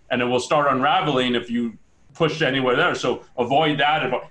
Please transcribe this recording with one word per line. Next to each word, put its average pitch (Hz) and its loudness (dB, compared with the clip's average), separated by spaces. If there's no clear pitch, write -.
and 123 0
it 123 0
will 123 0
start 143 2
unraveling 131 0
if 120 -4
you 117 -4
push 160 -2
anywhere 131 0
there. 156 2
So - -4
avoid 143 0
that." 147 2
Avo-, 123 -4